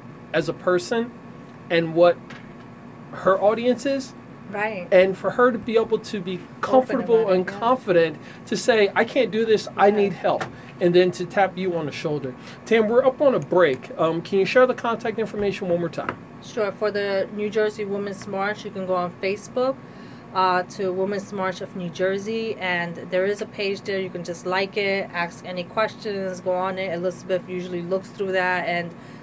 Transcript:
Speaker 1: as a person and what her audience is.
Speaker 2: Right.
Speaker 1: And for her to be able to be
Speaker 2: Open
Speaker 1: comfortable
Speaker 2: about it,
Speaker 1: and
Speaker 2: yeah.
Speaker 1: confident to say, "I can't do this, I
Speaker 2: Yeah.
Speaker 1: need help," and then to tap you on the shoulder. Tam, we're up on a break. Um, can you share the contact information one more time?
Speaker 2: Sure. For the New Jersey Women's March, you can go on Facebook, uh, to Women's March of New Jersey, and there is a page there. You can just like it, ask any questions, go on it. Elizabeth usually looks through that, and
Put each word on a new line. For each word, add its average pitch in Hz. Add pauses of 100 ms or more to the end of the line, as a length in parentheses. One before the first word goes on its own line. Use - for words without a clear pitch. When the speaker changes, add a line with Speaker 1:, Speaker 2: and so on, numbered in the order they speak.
(340)
Speaker 1:
as 160
a -
person 226 (580)
and 165
what 170 (920)
her 190
audience 233
is. 269 (340)
Speaker 2:
Right. 202
Speaker 1:
And 190
for 190
her 247
to 233
be 220
able 220
to -
be 185
Speaker 2:
Open - (140)
Speaker 1:
comfortable 254
Speaker 2:
about 196
it, -
Speaker 1:
and 185
Speaker 2:
yeah. 190
Speaker 1:
confident 170 (300)
to 202
say, 214
"I 208
can't 233
do 220
this, 220 (100)
I 196
Speaker 2:
Yeah. 208
Speaker 1:
need 196
help," 165 (380)
and 175
then 180
to 180
tap 185
you 180
on 160
the 135
shoulder. 135 (320)
Tam, 220
we're 240
up 262
on 269
a 185
break. 156
Um, 165
can 196
you 190
share 254
the 254
contact 226
information 202
one 175
more 170
time? - (240)
Speaker 2:
Sure. 208
For 208
the 202
New 208
Jersey 214
Women's 202
March, 202
you 202
can 190
go 185
on 175
Facebook, 247 (580)
uh, 185
to 185
Women's 196
March 185
of -
New 180
Jersey, 202
and 175 (160)
there 185
is 208
a -
page 196
there. 196
You 185
can 180
just 175
like 190
it, 196
ask 170
any 180
questions, 196
go 180
on 185
it. 190
Elizabeth 180
usually 180
looks 190
through 190
that, 180
and 170 (340)